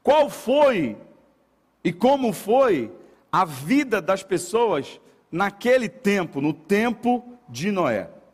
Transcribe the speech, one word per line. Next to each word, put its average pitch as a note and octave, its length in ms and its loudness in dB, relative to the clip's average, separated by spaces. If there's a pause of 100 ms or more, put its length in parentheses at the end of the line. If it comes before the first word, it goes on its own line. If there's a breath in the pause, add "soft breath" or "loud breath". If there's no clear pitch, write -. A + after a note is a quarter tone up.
Qual C#4+ 280 4
foi A3 680 0 (840)
e F3+ 100 0
como B3 400 2
foi G3+ 580 0 (400 loud breath)
a F3+ 140 2
vida G3 560 -2
das F#3+ 220 -2
pessoas F#3+ 760 -2 (320 soft breath)
naquele G3+ 580 0
tempo, F#3+ 520 -4
no D3+ 120 0
tempo A#3+ 840 -2 (100)
de C#3+ 240 -6
Noé? B2 380 -2 (240)